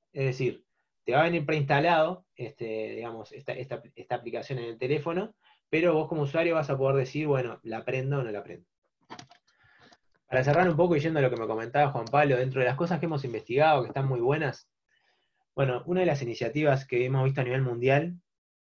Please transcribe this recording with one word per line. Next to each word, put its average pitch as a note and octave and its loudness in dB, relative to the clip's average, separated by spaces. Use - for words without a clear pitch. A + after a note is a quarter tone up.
Es C#3 -4
decir, B2+ -2
te A#2+ -4
va C#3 4
a D#3+ 6
venir E3 -2
preinstalado, D#3 2
este, A2 -8
digamos, A2+ -12
esta, - -10
esta, B2+ -10
esta B2 -8
aplicación A#2 -8
en A#2+ -8
el A2+ -10
teléfono, D#3 -4
pero D#3+ 4
vos D#3 2
como D#3+ -2
usuario E3 2
vas D3+ 0
a C#3+ 0
poder C3+ 2
decir, D3 -2
"Bueno, B2+ -2
¿la A2 -8
prendo C3 -2
o C3 -2
no A2+ -6
la G2 -8
prendo?". F2 -18
Para B2+ 2
cerrar D#3 4
un D#3+ 2
poco E3+ 4
y C#3+ 2
yendo D#3+ 0
a - 4
lo B2+ 4
que A#2 -4
me A2+ -4
comentaba A2+ 0
Juan A#2 -4
Pablo, C#3+ 4
dentro C3 -2
de B2+ 4
las B2+ 0
cosas E3+ -2
que E3+ -4
hemos D3 -4
investigado, C3 2
que A#2 -6
están C3+ -2
muy C3 -2
buenas, C3+ -2
bueno, C3 0
una F3+ 0
de F3+ 4
las C#3+ 0
iniciativas C3 0
que B2 0
hemos C3 0
visto C3+ 0
a B2+ 0
nivel B2+ -2
mundial, C3+ 0